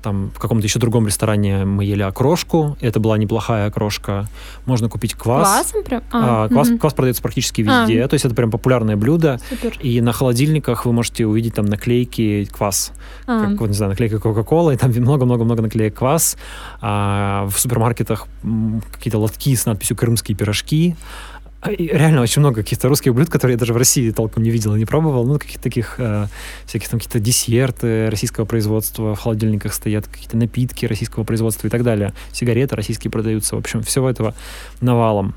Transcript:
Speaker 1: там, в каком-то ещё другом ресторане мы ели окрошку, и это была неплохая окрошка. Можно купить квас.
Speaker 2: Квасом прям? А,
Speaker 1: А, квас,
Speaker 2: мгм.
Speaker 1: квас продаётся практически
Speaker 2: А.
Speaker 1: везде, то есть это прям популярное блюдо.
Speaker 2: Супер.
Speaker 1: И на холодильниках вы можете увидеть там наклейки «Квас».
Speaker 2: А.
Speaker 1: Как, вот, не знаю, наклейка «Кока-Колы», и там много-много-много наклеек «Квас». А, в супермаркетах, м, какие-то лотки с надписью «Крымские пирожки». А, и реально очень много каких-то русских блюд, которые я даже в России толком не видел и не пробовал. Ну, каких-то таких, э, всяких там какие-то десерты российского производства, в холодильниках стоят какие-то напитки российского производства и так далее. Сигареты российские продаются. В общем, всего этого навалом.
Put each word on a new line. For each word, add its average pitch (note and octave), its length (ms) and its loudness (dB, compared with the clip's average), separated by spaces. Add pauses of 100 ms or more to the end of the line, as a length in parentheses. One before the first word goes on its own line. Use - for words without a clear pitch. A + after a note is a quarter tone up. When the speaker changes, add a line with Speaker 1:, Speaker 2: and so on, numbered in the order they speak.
Speaker 1:
там, G2 320 -2
в - 40 -16
каком-то G#2+ 280 0
ещё G2+ 120 0
другом A2+ 280 4
ресторане G2+ 580 0
мы G2+ 200 0
ели G2+ 180 0
окрошку, D3 760 0
и C3 60 -2
это A2 140 2
была G#2+ 180 2
неплохая G#2+ 480 0
окрошка. G#2 600 -4 (380)
Можно A#2 220 2
купить G#2 260 -4
квас. C#3 340 2
Speaker 2:
Квасом C#4+ 340 2
прям? A#3 200 -4 (100)
А, B2 320 2
Speaker 1:
А, G#2+ 40 -2
квас, D3 200 4
Speaker 2:
мгм. A#3 100 2
Speaker 1:
квас D3+ 160 2
продаётся B2+ 280 0
практически A#2 400 -2
Speaker 2:
А. - 20 2 (220)
Speaker 1:
везде, A2 200 2
то - 80 0
есть C#3 120 0
это B2 80 2
прям A#2 160 2
популярное A2+ 460 2
блюдо. C#3 520 2
Speaker 2:
Супер. A#3 320 -4
Speaker 1:
И A#2+ 200 2
на A#2 120 4
холодильниках C3+ 720 2
вы A#2+ 80 2
можете A#2 340 0
увидеть A2 280 0
там G#2+ 100 0
наклейки G#2+ 880 0
«Квас». - 400 -2 (340)
Speaker 2:
А. A#3 140 0
Speaker 1:
Как, G#3 200 0
вот, A2+ 100 0
не G2+ 40 0
знаю, G2+ 160 0
наклейка G#2+ 300 0
«Кока-Колы», C3 540 2
и - 20 0
там B2+ 160 2
много-много-много A#2+ 720 2
наклеек A2 320 0
«Квас». D3+ 420 0 (440)
А, G2+ 680 0
в G2+ 100 -4
супермаркетах, A#2 680 0 (160)
м, A2 380 -2 (100)
какие-то - 260 -2
лотки A2 380 0
с - 100 -2
надписью A2 300 -2
«Крымские A#2 400 0
пирожки». D3+ 580 0 (680)
А, C#4 120 -4
и E4 160 -2
реально D3+ 340 4
очень A#2 180 2
много B2 220 4
каких-то - 260 -2
русских C#3 260 4
блюд, C#3+ 160 2
которые B2 240 2
я A#2 40 0
даже A#2+ 140 0
в A2+ 40 2
России A#2+ 360 2
толком A2 320 0
не A2+ 60 4
видел G#2+ 260 2
и - 20 2
не A2 60 2
пробовал. C#3 420 2
Ну, C#3+ 140 2
каких-то - 240 -12
таких, A#2+ 340 -4
э, G#2 300 -2 (380)
всяких - 220 -6
там A#2 120 -2
какие-то - 180 -4
десерты A2+ 920 0
российского A2 340 -2
производства, G#2+ 720 -2
в - 20 -10
холодильниках G#2+ 560 -2
стоят G#2+ 320 -4
какие-то - 300 -10
напитки A#2+ 500 -2
российского A2+ 380 -4
производства A2+ 420 -2
и A2 40 -2
так A#2+ 120 0
далее. G#2 300 0 (180)
Сигареты A#2+ 460 0
российские A2 340 -6
продаются. A2 460 -2
В - 20 -2
общем, A2 240 -4
всего C3 260 0
этого A2 260 -2 (460)
навалом. A2+ 560 2